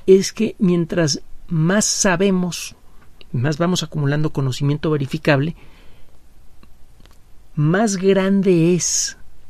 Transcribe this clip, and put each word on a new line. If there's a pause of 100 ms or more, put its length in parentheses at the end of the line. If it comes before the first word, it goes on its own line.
es
que
mientras (280)
más
sabemos, (560)
más
vamos
acumulando
conocimiento
verificable, (2000)
más
grande
es (340)